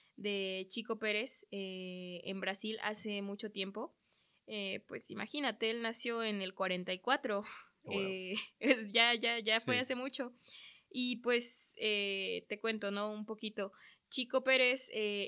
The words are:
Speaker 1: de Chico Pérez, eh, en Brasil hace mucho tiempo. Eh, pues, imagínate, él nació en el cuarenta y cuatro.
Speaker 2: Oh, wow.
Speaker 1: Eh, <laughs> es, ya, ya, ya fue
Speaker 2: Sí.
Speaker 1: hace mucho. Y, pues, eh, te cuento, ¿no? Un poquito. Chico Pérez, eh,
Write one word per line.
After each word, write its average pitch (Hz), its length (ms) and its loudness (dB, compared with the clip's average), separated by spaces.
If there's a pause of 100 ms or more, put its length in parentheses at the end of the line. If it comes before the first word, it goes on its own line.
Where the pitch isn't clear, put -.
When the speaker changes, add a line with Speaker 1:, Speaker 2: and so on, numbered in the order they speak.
(160)
Speaker 1:
de 190 520 -2
Chico 220 300 -2
Pérez, 214 520 0
eh, 185 760 -6
en 190 160 -4
Brasil 196 420 -2
hace 214 400 0
mucho 202 280 -6
tiempo. 202 460 -4 (540)
Eh, 202 380 -4
pues, - 220 -6
imagínate, 220 600 -2
él 233 120 -2
nació 233 400 0
en 208 180 0
el 185 140 -4
cuarenta 185 380 -2
y 185 80 -4
cuatro. 226 440 2 (380)
Speaker 2:
Oh, - 100 -10
wow. 196 80 0
Speaker 1:
Eh, 190 340 -2 (120)
<laughs> - 140 -20
es, 220 320 2
ya, 233 220 8
ya, 233 260 0
ya 220 200 4
fue 240 140 2
Speaker 2:
Sí. 247 60 4
Speaker 1:
hace 254 140 0
mucho. 247 380 -4 (560)
Y, 247 280 0
pues, 240 600 0
eh, 196 720 0
te 208 120 -4
cuento, 214 300 0
¿no? 208 220 -2
Un 214 140 -6
poquito. 208 460 -4 (360)
Chico 254 360 2
Pérez, 262 500 6
eh, 208 340 0